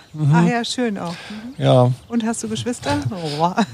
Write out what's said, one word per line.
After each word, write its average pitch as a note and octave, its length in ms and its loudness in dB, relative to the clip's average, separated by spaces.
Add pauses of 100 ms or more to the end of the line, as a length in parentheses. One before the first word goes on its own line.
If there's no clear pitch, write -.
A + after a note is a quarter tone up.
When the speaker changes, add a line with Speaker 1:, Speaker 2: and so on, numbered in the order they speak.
(140)
Speaker 1:
„Mhm.“ D3+ 220 2
Speaker 2:
„Ach E3+ 120 6
ja, A#3+ 160 0
schön A3+ 360 -4
auch.“ E3+ 160 -6 (420)
„Mhm.“ C#3+ 60 -2
Speaker 1:
„Ja.“ B2+ 280 6 (160)
Speaker 2:
„Und A#3 160 -2
hast A3+ 200 -4
du A3 60 -6
Geschwister?“ B3 500 -4 (100)
„Oh.“ E3 420 -2 (220)